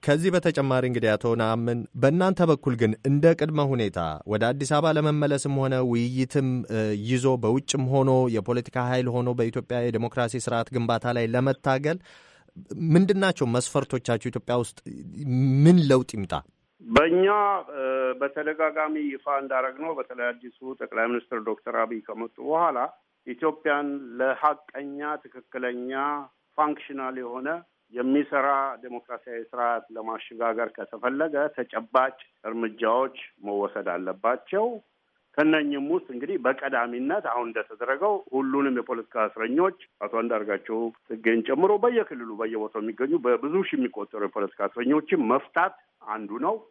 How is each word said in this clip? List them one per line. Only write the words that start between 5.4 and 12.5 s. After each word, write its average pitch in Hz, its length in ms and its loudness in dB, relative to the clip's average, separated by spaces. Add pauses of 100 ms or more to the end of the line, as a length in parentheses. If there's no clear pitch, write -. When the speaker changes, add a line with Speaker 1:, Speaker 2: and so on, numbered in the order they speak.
Speaker 1:
ሆነ 135 280 0
ውይይትም 127 680 0 (520)
ይዞ 123 240 0 (120)
በውጭም 127 480 0
ሆኖ 135 260 4 (180)
የፖለቲካ 120 560 -2
ኃይል 127 220 0
ሆኖ 123 260 0
በኢትዮጵያ 120 460 -2
የዴሞክራሲ 117 600 -2
ስርዓት 117 300 -2
ግንባታ 120 420 0
ላይ 117 140 0
ለመታገል 135 720 0 (920)